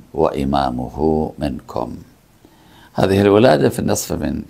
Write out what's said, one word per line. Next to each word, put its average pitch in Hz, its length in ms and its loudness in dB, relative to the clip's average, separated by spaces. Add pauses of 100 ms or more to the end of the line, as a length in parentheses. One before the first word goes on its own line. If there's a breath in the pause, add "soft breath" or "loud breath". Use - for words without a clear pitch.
(140)
وإمامه 71 1200 -2
منكم؟" 64 580 -8 (1000 soft breath)
هذه 95 260 2
الولادة 120 480 6
في - 100 -2
النصف - 340 -4
من 76 380 -6